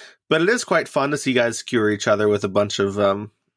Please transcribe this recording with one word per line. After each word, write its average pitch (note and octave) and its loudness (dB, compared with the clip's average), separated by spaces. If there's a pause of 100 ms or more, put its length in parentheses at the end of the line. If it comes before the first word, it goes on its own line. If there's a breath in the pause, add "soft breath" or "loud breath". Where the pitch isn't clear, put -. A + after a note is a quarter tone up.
(300 loud breath)
But D#3+ 2
it F3 2
is A#3+ 0
quite E3 0
fun C#3+ -2
to D3 -2
see C3+ -2
guys A#2 2
skewer A2 0
each G#2 -2
other G#2+ 2
with G#2 0
a G#2 -2
bunch G2+ 0
of, G2 -2
um, G2+ 0 (260)